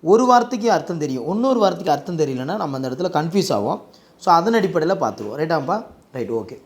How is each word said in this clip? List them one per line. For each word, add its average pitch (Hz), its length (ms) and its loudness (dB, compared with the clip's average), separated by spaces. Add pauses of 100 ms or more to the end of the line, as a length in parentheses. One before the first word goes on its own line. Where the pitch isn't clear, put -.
ஒரு 214 220 6
வார்த்தைக்கு 240 460 4
அர்த்தம் 170 260 -2
தெரியும், 135 300 -4
இன்னொரு 233 320 0
வார்த்தைக்கு 180 320 2
அர்த்தம் 165 260 -2
தெரியலன்னா 139 380 -2
நம்ம 160 200 -4
அந்த 131 140 -4
இடத்துல 170 220 -4
கன்ஃபியூஸ் 165 420 0
ஆகும். 117 280 -2 (360)
So, - 160 2
அதன் 180 200 4
அடிப்படையில் 185 440 0
பார்த்துருவோம். 110 400 -6
ரைட்டாப்பா? 160 480 -2 (280)
ரைட், 117 160 -6
ஓகே. 113 360 -8